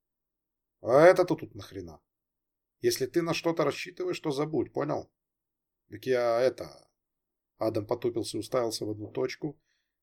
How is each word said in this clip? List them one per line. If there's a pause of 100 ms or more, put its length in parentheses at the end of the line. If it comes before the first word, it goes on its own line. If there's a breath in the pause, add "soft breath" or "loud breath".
(800)
"А
это-то
тут
нахрена? (800)
Если
ты
на
что-то
рассчитываешь,
то
забудь,
понял?" (760)
"Так
я
это..." (680)
Адам
потупился
и
уставился
в
одну
точку, (420)